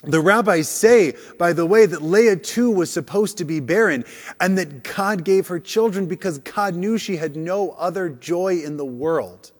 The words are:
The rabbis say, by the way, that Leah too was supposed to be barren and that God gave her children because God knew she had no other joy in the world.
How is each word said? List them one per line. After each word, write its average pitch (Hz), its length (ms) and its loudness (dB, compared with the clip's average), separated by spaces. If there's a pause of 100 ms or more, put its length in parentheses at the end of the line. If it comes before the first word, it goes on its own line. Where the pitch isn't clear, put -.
The 160 140 2
rabbis 190 480 2
say, 208 460 4 (220)
by 175 160 0
the 165 120 0
way, 214 200 6
that 165 160 6
Leah 196 360 4
too 240 340 -2
was 180 180 0
supposed 190 500 -4
to 175 60 -4
be 156 140 -4
barren 151 460 0 (340)
and 185 180 2
that 147 260 -8
God 196 420 -4
gave 190 240 2
her 175 100 -6
children 196 460 -2
because 170 340 -6
God 196 360 -6
knew 208 220 -2
she 190 200 -6
had 147 180 -6
no 175 360 -4
other 180 380 -6
joy 175 500 -4
in 147 180 -8
the 143 80 -8
world. 123 760 -6